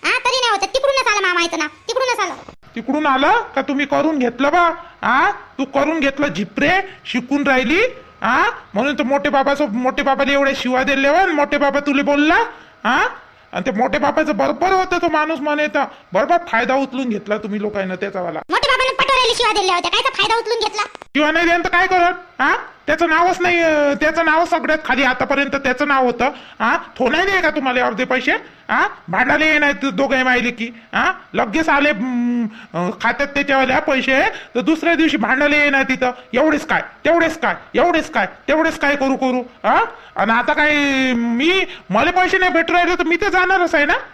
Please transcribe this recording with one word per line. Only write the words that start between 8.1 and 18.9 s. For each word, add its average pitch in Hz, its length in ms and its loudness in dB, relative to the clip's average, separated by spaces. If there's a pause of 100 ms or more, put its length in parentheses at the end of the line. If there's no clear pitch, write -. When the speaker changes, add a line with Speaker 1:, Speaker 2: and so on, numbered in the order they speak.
Speaker 2:
हा? 302 280 2 (240)
म्हणून 262 200 0
तर 294 80 -4
मोठे 277 260 0
बाबासोबत, 277 460 0
मोठे 254 280 -2
बाबाला 277 300 0
एवढ्या 277 240 2
शिवा 254 260 0
दिल्या 277 300 2
बा 320 60 4
आणि 381 140 2
मोठे 285 240 0
बाबा 285 240 2
तुले 285 220 0
बोलला. 294 320 2 (500)
हा? 302 240 0 (440)
आणि 180 140 -6
ते 262 40 -2
मोठे 254 280 -2
बाबाचं 294 380 0
बरोबर 294 360 0
होतं 370 260 0
तो 339 100 -2
माणूस 311 320 -2
म्हणे 302 260 -2
तर 302 180 -2 (280)
बरोबर 311 240 2 (120)
फायदा 233 260 0
उचलून 262 340 -2
घेतला 208 280 -4
तुम्ही 214 240 -8
लोकांना 202 340 -6
त्याचावाला. 180 460 -6 (100)
Speaker 1:
मोठे 494 200 0
बाबाने 508 240 0